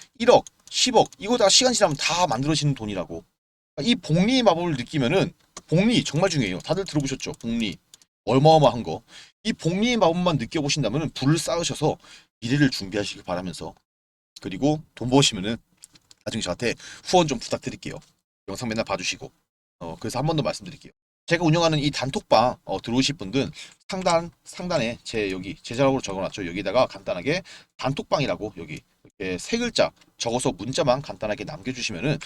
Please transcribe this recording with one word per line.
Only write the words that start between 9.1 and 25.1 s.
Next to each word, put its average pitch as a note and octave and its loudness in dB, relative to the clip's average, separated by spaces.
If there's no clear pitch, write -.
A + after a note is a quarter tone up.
이 A3 -2
복리의 G#3 0
마법만 F3 2
느껴보신다면은 C#3 -2
불을 C#3+ 2
쌓으셔서 D#3 -2
미래를 C3 2
준비하시길 G2+ -6
바라면서, F2 -6
그리고 C3+ -2
돈 A#2+ -6
버시면은 A#2 2
나중에 A2 -6
저한테 F2+ -2
후원 F3 4
좀 C3 -2
부탁드릴게요. - -8
영상 G2+ -6
맨날 A2 -2
봐주시고. F2+ -6
어, E2 -12
그래서 A2+ -6
한 C#3 0
번 E3 0
더 D3+ 0
말씀드릴게요. D#2 -8
제가 E3+ 2
운영하는 D#3+ 4
이 C#3+ 0
단톡방, B2+ 2
어, F#2+ -4
들어오실 C3 0
분들은 G2+ -4
상단, E3+ 0
상단에 D#3 -4
제 G#2 -2